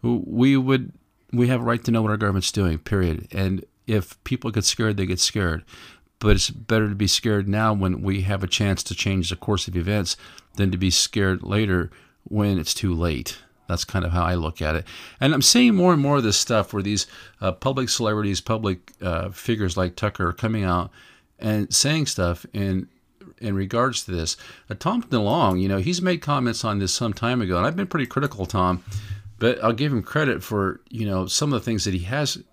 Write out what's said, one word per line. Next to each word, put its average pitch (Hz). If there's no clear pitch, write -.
We 120
would, 131
we 120
have 123
a 120
right 117
to -
know 113
what 107
our 107
government's 101
doing, 87
period. 85
And 95
if 107
people 123
get 107
scared, 107
they 98
get 92
scared. 85
But 104
it's -
better 110
to 104
be 101
scared 101
now 107
when 95
we 98
have 98
a 92
chance 98
to -
change 95
the 92
course -
of 90
events 95
than 98
to 92
be 92
scared 95
later 95
when 101
it's 78
too 95
late. 82
That's 85
kind 90
of 85
how 87
I 87
look 80
at 78
it. 80
And 139
I'm 147
seeing 240
more 180
and 156
more 143
of 131
this 107
stuff -
where 101
these, 101
uh, 95
public 131
celebrities, 104
public, 110
uh, 90
figures 101
like 92
Tucker 98
are 85
coming 110
out 90
and 107
saying 151
stuff 87
in, 98
in 104
regards 117
to 98
this. 82
Uh, 104
Tom 226
DeLonge, 107
you 95
know, 98
he's 175
made 180
comments 127
on 107
this 98
some 117
time 120
ago, 90
and 90
I've 156
been 190
pretty 147
critical 135
of 90
Tom, 92
but 117
I'll 117
give 139
him 113
credit 135
for, 98
you 113
know, 95
some 147
of 117
the -
things 110
that 101
he 87
has 135